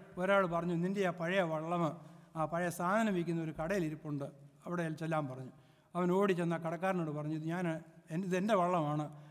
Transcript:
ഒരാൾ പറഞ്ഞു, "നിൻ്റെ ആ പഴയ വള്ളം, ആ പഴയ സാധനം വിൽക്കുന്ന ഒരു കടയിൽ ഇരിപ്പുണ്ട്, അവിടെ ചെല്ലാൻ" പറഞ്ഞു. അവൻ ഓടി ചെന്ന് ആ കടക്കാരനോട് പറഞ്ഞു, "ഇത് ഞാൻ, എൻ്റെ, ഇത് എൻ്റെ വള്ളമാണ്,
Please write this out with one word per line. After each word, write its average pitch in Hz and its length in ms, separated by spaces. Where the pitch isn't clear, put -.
ഒരാൾ 190 280
പറഞ്ഞു, 170 280
"നിൻ്റെ 185 320
ആ 175 40
പഴയ 175 320
വള്ളം, 160 540
ആ 156 80
പഴയ 165 240
സാധനം 196 460
വിൽക്കുന്ന 170 280
ഒരു 160 200
കടയിൽ 180 220
ഇരിപ്പുണ്ട്, 151 400
അവിടെ 170 260
ചെല്ലാൻ" 156 360
പറഞ്ഞു. 131 220
അവൻ 175 180
ഓടി 196 200
ചെന്ന് 170 240
ആ - 20
കടക്കാരനോട് 170 520
പറഞ്ഞു, 151 240
"ഇത് 156 100
ഞാൻ, 165 380
എൻ്റെ, 180 160
ഇത് 180 100
എൻ്റെ 208 180
വള്ളമാണ്, 151 560